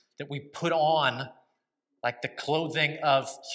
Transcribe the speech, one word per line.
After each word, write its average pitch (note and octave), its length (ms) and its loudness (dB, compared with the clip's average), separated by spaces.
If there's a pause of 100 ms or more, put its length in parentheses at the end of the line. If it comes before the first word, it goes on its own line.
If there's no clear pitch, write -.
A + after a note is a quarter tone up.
(180)
that D3 120 -10
we C#3+ 80 -6
put D#3+ 340 -2
on, D3+ 600 2 (680)
like, A#2+ 180 -2
the C3 80 -6
clothing D#3 720 -2
of C#3 320 4 (240)